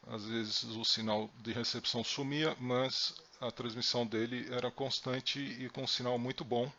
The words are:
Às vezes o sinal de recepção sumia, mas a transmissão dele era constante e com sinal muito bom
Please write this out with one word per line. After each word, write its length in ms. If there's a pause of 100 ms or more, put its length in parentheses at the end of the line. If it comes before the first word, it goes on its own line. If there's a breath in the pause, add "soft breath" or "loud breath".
Às 180
vezes 380
o 200
sinal 540
de 140
recepção 500
sumia, 560
mas 560 (260)
a 120
transmissão 520
dele 480
era 160
constante 720
e 320
com 160
sinal 320
muito 260
bom 340